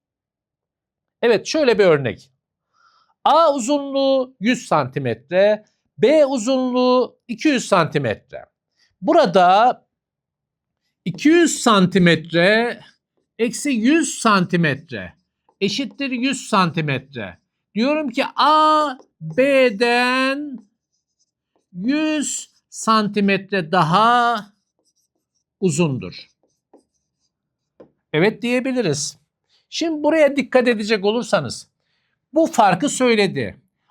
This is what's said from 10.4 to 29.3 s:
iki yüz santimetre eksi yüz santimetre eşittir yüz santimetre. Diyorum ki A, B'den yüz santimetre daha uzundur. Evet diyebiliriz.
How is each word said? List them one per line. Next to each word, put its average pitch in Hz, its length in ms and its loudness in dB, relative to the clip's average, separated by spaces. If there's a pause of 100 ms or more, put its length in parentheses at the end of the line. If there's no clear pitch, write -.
iki 185 240 -2
yüz 330 340 2
santimetre 185 1160 2 (580)
eksi 247 320 -4
yüz 262 480 0
santimetre 165 960 -2 (460)
eşittir 247 500 -6
yüz 247 380 -6
santimetre. 143 880 -2 (360)
Diyorum 285 360 -2
ki 254 140 -4 (120)
A, 302 580 2 (260)
B'den 254 1500 0 (1040)
yüz 294 800 -4 (200)
santimetre 196 1000 -2
daha 214 760 2 (1120)
uzundur. 139 640 -4 (1900)
Evet 196 300 0
diyebiliriz. 240 760 -4 (500)